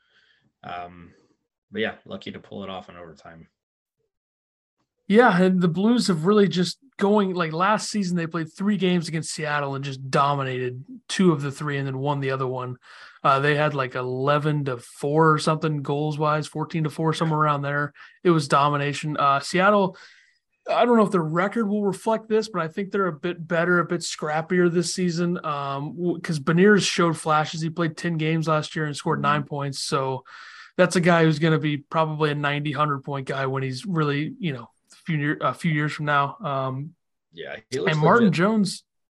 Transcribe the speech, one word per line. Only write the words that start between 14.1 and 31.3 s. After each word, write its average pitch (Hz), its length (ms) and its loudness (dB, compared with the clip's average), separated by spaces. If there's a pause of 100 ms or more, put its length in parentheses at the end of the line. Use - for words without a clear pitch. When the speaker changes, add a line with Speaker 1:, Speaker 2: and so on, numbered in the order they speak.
Speaker 2:
to 127 100 -4
four 151 560 2
or 151 80 2
something 156 420 0
goals-wise, 151 640 -2
fourteen 156 380 -4
to 147 60 -2
four, 160 220 0
somewhere 156 280 0
around 147 220 2
there. 143 300 -4 (300)
It 185 80 4
was 156 160 4
domination. 143 680 2
Uh, 139 240 2
Seattle, 190 560 2 (720)
I 170 140 4
don't 240 120 4
know 208 100 6
if - 40 -6
their 180 120 2
record 190 440 -2
will 208 160 -2
reflect 220 460 -2
this, 220 200 0
but 175 140 -4
I 160 60 -4
think 196 240 -8
they're 196 160 0
a 165 40 -2
bit 170 360 -8
better, 175 320 2
a 165 40 0
bit 170 180 -4
scrappier 165 680 0
this 170 240 -2
season. 175 500 -2
Um, 143 520 -4
w-, 175 240 -4
'cause 160 180 -4
Beniers 175 440 6
showed 170 360 0
flashes. 156 420 0
He 160 100 -4
played 160 260 -4
ten 170 200 -4
games 160 300 0
last 156 300 -2
year 147 80 -4
and 147 100 -6
scored 147 260 -2
nine 147 200 2
Speaker 1:
Mm-hmm. 143 80 -8
Speaker 2:
points. 139 340 -6
So 135 420 -2 (520)
that's 175 180 4
a 185 60 2
guy 165 240 4
who's 151 160 2